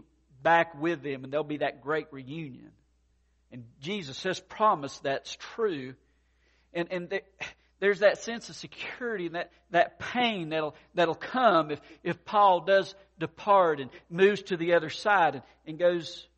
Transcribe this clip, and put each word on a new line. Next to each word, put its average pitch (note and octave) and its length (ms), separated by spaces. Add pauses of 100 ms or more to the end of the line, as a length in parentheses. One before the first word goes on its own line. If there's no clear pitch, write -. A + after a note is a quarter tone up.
(440)
back E3 360
with D#3+ 220
them C3+ 220
and C3+ 80
there'll D3 140
be D3 120
that C#3 240
great D#3 300
reunion. C3 600 (840)
And A#2+ 100 (160)
Jesus D3+ 440
has F#3 160
promised F3 640
that's - 340 (180)
true. D3 380 (800)
And, E3+ 180
and F3 180
th-, G3 140 (560)
there's F#3+ 200
that G3+ 200
sense A#3 300
of D#3+ 60
security G#3 720
and D#3+ 80
that, E3+ 160 (200)
that - 280
pain A3 500
that'll, D#3 260 (200)
that'll E3 200
come F#3 560
if, C#3+ 80 (240)
if E3+ 220
Paul G3 360
does F#3+ 340 (240)
depart E3+ 600
and C3 100 (200)
moves F#3+ 340
to F#3 140
the E3+ 160
other D#3+ 160
side F3 460
and, B2+ 80 (220)
and D#3 140
goes F3 480 (100)